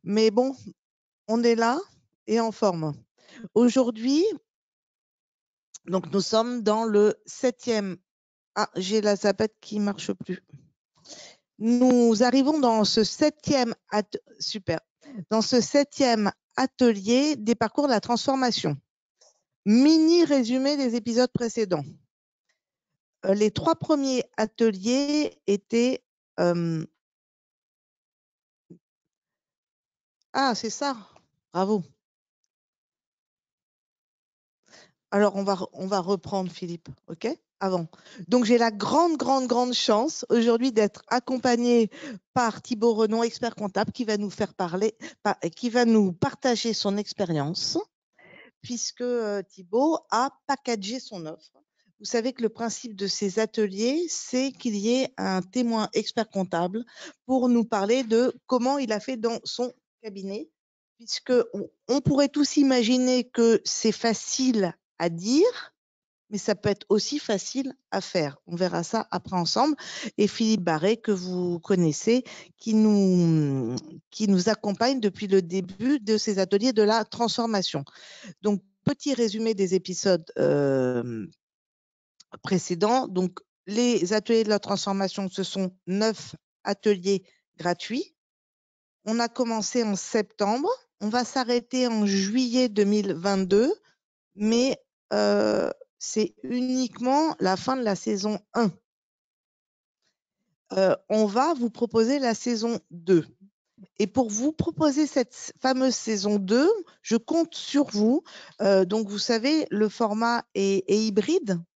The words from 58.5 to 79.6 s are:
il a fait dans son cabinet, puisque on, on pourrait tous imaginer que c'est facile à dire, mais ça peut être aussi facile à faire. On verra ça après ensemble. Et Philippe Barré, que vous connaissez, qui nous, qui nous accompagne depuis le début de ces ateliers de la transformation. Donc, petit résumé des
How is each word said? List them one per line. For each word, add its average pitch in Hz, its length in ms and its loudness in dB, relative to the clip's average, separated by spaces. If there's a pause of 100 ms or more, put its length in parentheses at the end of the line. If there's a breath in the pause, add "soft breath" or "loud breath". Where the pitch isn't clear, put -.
il 240 120 -4
a 214 80 -2
fait 262 160 -8
dans 226 300 -4
son 240 280 -6 (300)
cabinet, 196 460 -10 (480)
puisque - 340 -8 (220)
on, 202 160 -8 (180)
on 269 140 0
pourrait 285 260 2
tous - 300 0
imaginer 254 720 4
que 226 340 4
c'est - 300 -2
facile 226 840 -2 (220)
à 170 100 0
dire, 247 640 0 (560)
mais 208 80 -8
ça 202 180 -2
peut - 140 -2
être - 200 -4
aussi 220 280 0
facile 254 560 -4 (180)
à 196 100 -4
faire. 147 440 -4
On 170 120 -8
verra 170 260 -2
ça - 280 -4
après 185 260 -4
ensemble. 226 380 0 (420 loud breath)
Et 202 100 2
Philippe 220 360 0
Barré, 175 340 0
que 220 140 -4
vous 180 480 -4
connaissez, 190 640 2 (340 loud breath)
qui 226 160 -6
nous, 170 1000 4 (340)
qui 214 180 -4
nous 190 220 4
accompagne 220 500 -2
depuis 208 280 -2
le 190 140 4
début 190 580 -2
de 214 180 0
ces 202 220 -2
ateliers 202 340 0
de 214 80 2
la 214 240 2
transformation. 220 800 -2 (580 loud breath)
Donc, 202 200 0 (220)
petit 285 300 -2
résumé 226 400 -2
des 190 220 0